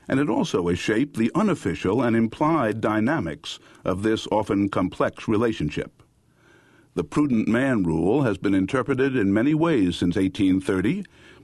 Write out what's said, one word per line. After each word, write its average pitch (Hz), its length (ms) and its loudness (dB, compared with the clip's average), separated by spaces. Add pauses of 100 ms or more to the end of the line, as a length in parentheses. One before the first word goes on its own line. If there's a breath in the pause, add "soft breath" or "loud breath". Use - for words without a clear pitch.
and 135 100 0
it 147 100 0
also 175 380 -2
has 87 140 0
shaped 117 360 -2
the 113 160 0
unofficial 131 720 0
and 117 140 2
implied 113 640 0
dynamics 107 800 -2 (240 loud breath)
of 92 180 -2
this 110 300 0
often 101 360 0
complex - 600 -2
relationship. 113 760 -2 (920 soft breath)
The 87 80 -2
prudent 127 420 0
man 117 380 2
rule 85 380 2
has 107 140 0
been 98 180 -2
interpreted 127 600 0
in 98 180 2
many 123 220 2
ways 147 400 2
since 87 220 0
eighteen 95 440 2
thirty, 104 440 0 (400 loud breath)